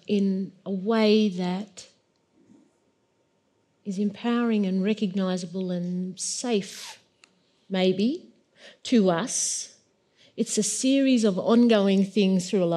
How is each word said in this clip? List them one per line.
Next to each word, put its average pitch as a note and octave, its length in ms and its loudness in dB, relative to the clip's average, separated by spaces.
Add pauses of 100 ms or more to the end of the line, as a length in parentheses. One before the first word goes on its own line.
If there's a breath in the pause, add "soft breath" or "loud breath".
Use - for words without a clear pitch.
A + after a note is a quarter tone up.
in G3 440 0 (140)
a F#3 60 -6
way G#3+ 580 2
that F3+ 580 -6 (2000)
is F#3+ 120 -6
empowering A3 680 -2
and F#3+ 180 0
recognisable F#3 880 -4
and F3+ 480 -6
safe, - 800 -6 (720)
maybe, F#3+ 600 0 (540 loud breath)
to G#3 260 4
us, - 680 -4 (640 soft breath)
it's - 160 -2
a G#3+ 60 0
series C4 600 2
of G3 140 2
ongoing G3+ 680 4
things F#3+ 460 0
through F#3+ 140 0
a E3+ 140 0